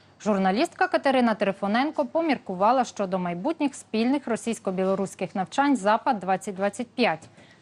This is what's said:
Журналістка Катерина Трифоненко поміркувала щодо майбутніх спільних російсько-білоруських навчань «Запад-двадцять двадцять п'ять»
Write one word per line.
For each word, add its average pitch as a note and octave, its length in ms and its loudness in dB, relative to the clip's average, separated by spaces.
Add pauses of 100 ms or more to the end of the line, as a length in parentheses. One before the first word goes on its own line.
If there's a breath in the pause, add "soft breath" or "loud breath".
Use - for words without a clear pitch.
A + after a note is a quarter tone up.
(200 soft breath)
Журналістка G#3+ 680 2
Катерина B3+ 460 2
Трифоненко A3 680 0
поміркувала B3 800 0
щодо F#3+ 340 -4
майбутніх F#3 560 -4
спільних B3 540 -2
російсько-білоруських F#3+ 1080 -2
навчань C4+ 420 0
«Запад-двадцять G3 800 0
двадцять G3+ 360 -4
п'ять» F#3 380 -2 (320 soft breath)